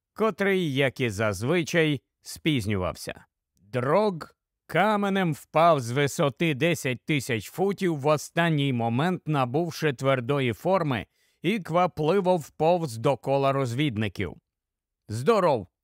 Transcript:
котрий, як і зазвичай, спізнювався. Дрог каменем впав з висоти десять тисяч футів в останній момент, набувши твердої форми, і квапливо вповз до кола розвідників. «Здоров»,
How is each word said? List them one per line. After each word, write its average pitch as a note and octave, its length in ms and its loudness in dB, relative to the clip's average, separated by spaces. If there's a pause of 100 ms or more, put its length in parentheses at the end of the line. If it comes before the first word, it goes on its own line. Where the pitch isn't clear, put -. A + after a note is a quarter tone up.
(140)
котрий, G3 600 0
як C3+ 260 0
і B2 100 0
зазвичай, B2+ 920 0 (200)
спізнювався. G#2 1040 -4 (300)
Дрог C3+ 580 0 (520)
каменем G3 680 0
впав D#3+ 460 4
з A#2 120 -4
висоти C#3+ 640 0
десять C#3 520 -2
тисяч B2 460 -2
футів F3+ 480 -2
в C3 80 -2
останній D3+ 680 2
момент, B2 540 0
набувши D3 680 -2
твердої C3 600 0
форми, D#3+ 520 -2 (360)
і G3+ 180 0
квапливо F3+ 800 0
вповз D#3 600 0
до B2+ 200 0
кола C#3 340 0
розвідників. A#2 840 -2 (720)
«Здоров», C#3 580 2 (160)